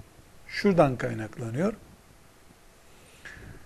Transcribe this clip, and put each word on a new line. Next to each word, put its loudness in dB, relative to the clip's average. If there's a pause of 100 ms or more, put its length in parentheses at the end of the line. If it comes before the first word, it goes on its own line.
(480)
şuradan 4
kaynaklanıyor. -2 (1900)